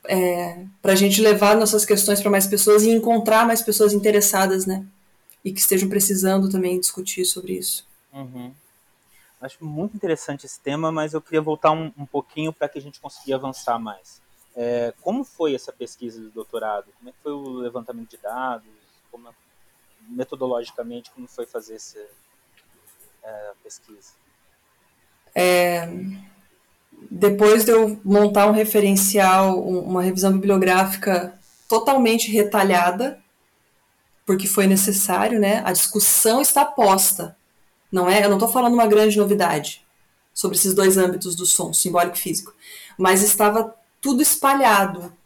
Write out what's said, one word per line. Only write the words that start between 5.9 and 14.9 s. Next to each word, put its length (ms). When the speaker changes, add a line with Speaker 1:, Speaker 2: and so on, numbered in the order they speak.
Speaker 1:
também 300
discutir 460
sobre 280
isso. 320
Speaker 2:
Uhum. 380
Acho 220
muito 320
interessante 500
esse 140
tema, 320
mas 220
eu 80
queria 200
voltar 300
um, 260
um 80
pouquinho 480
pra 160
que 100
a 20
gente 180
consiga 360
avançar 440
mais. 420
É, 460